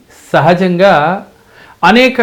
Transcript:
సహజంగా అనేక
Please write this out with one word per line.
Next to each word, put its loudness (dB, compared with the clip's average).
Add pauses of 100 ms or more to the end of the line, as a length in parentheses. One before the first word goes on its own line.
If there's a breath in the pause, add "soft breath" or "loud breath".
(340)
సహజంగా 0 (580 soft breath)
అనేక 0